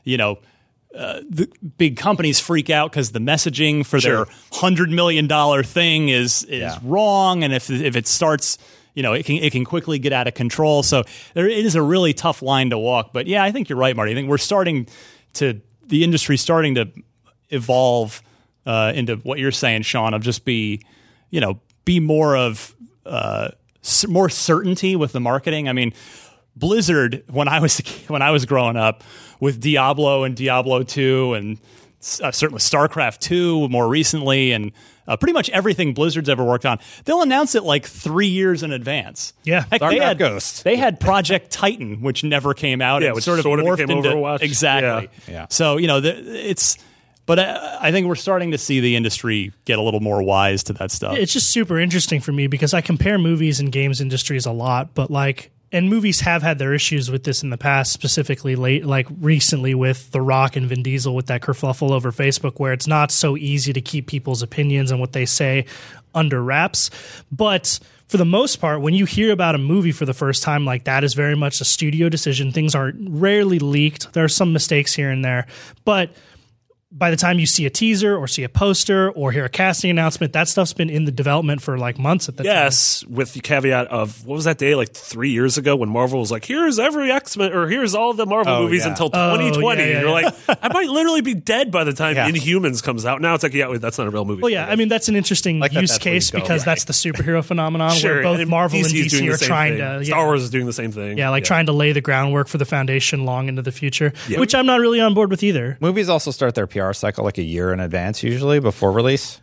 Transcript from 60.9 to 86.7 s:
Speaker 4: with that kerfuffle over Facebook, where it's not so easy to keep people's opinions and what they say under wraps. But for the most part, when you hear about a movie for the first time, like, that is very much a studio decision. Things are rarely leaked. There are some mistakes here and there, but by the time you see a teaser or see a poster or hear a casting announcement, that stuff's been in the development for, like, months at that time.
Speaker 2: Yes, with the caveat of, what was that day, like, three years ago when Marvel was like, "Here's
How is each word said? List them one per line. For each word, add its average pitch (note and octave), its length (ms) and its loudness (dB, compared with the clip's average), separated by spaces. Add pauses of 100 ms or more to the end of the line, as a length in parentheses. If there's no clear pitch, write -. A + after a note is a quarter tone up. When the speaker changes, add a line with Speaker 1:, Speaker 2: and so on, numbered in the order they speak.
Speaker 4:
with B2+ 140 -4
that B2 140 -2
kerfuffle C3+ 500 -2
over B2+ 200 0
Facebook, C#3 480 -2
where C3 140 -2
it's B2+ 140 -4
not D3+ 240 2
so D3 260 0
easy C#3+ 360 -2
to C3 80 -4
keep C3 260 -6
people's B2+ 340 -4
opinions C#3 480 0
and B2+ 100 0
what B2+ 140 -4
they B2+ 140 -2
say C3+ 380 2 (500)
under C#3 280 2
wraps. D3 460 0 (420)
But G3 480 0 (280)
for G#3 100 2
the F3+ 80 4
most G#3+ 300 2
part, D3+ 260 -2
when D#3 140 2
you G3 100 2
hear G#3+ 260 2
about F3 220 2
a C#3+ 60 0
movie E3 320 2
for D3 160 -4
the C3 80 0
first C3+ 260 -2
time, D3 240 0
like, B2 200 -4
that C3+ 180 2
is C3+ 100 0
very D3 220 0
much C#3+ 260 -2
a C3 40 -2
studio D#3+ 440 0
decision. C#3 420 -2
Things D#3 220 0
are C3+ 180 0 (100)
rarely F#3+ 580 2
leaked. C#3+ 540 0
There E3 100 2
are D#3 40 4
some E3+ 240 2
mistakes D3 440 2
here C#3 160 -2
and C3 120 -2
there, B2 220 -2 (400)
but F#3+ 240 2 (800)
by E3+ 200 0
the D#3+ 60 2
time F3 200 2
you D#3+ 80 2
see D3+ 220 0
a - 20 -4
teaser G#3 480 2
or C3+ 100 -4
see - 140 -4
a B2+ 80 -6
poster G3 640 2
or C#3 200 -2
hear C3+ 140 -2
a B2+ 40 -6
casting F#3 420 0
announcement, D#3+ 420 0
that D#3+ 140 0
stuff's F3+ 260 0
been D#3+ 160 -2
in D3+ 160 0
the C#3+ 60 -2
development C#3+ 500 0
for, C3 160 -4
like, B2 220 -4
months D3 280 0
at C3 100 -10
that F3+ 80 -6
time. G#3 60 2
Speaker 2:
Yes, C#3+ 540 2
with B2 300 -4
the C3 60 -14
caveat C3+ 480 0
of, A2+ 360 -4
what C3+ 100 -10
was D#3 100 -4
that D#3+ 120 2
day, D3 160 2
like, B2 200 0
three B2 360 -6
years B2 300 2
ago C#3+ 160 2
when A#2+ 120 0
Marvel B2+ 320 0
was A2 120 -4
like, A2+ 140 -6
"Here's C#4+ 340 0